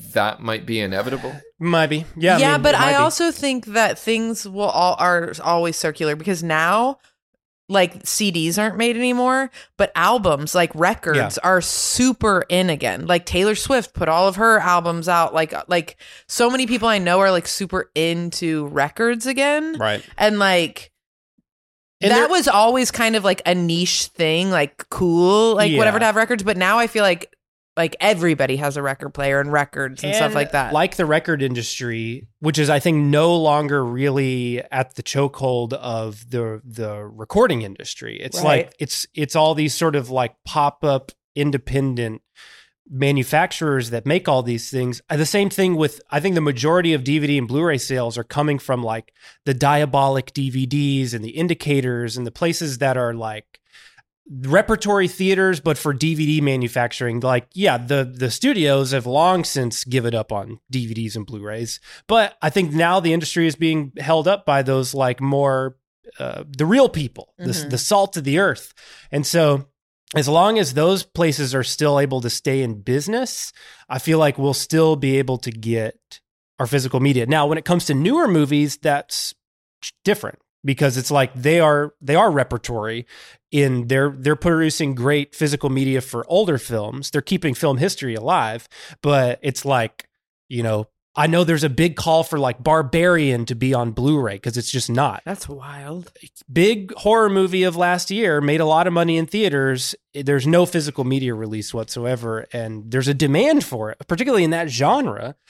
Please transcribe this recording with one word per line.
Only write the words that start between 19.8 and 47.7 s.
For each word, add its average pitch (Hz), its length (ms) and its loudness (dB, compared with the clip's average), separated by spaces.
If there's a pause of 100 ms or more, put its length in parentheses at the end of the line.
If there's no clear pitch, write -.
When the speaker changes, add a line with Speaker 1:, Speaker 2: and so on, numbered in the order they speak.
Speaker 3:
And, 208 200 2
like, 185 540 0 (1080)
Speaker 2:
And 202 100 4
Speaker 3:
that 240 40 6
Speaker 2:
there 294 120 4
Speaker 3:
was 339 200 2
always 233 420 4
kind 226 260 0
of, 202 80 -2
like, 190 220 2
a 175 80 4
niche 175 540 0
thing, 170 420 0
like, 151 400 -2
cool, 190 680 4
like, 208 160 4
whatever 214 240 4
Speaker 2:
Yeah. 220 40 0
Speaker 3:
to 226 40 2
have 214 120 2
records. 226 280 0
But 196 140 -2
now 190 200 2
I 233 80 2
feel 220 160 -2
like, 180 300 0 (460)
like, 165 220 0
everybody 165 560 2
has 143 220 -4
a 143 40 -4
record 139 280 -6
player 139 280 -2
and 143 140 -2
records 143 500 -2
and 190 120 -2
stuff 214 140 2
Speaker 2:
And - 60 -4
Speaker 3:
like 143 180 -2
that. 135 200 -2
Speaker 2:
like 156 240 0
the 185 80 0
record 151 380 0
industry, 120 840 -6 (140)
which 151 180 0
is, 147 120 2
I 147 80 4
think, 160 260 2
no 151 320 4
longer 147 480 2
really 127 800 -2 (100)
at 131 220 -4
the - 80 -12
chokehold 131 720 -2
of 113 560 -8
the, 113 340 -6
the 107 400 -10
recording 117 560 0
industry. 107 580 -12
It's - 200 -10
Speaker 3:
Right. 151 260 4
Speaker 2:
like, - 140 -20
it's, - 340 -6
it's 151 240 -4
all 156 180 4
these 151 200 0
sort 160 200 0
of, 131 140 -2
like, 127 280 -4 (100)
pop-up 143 680 -2 (220)
independent 131 880 -2 (640)
manufacturers 139 1040 0
that 117 160 -6
make 175 200 0
all 131 160 2
these 117 280 -6
things. 127 400 -4
Uh, 156 80 -2
the 156 80 0
same 202 240 0
thing 185 260 0
with, 156 240 -2 (100)
I 147 80 -2
think 180 160 0
the 170 60 0
majority 156 540 2
of 131 100 -2
D 143 140 0
V 151 80 0
D 143 100 2
and 127 100 0
Blu-ray 147 300 0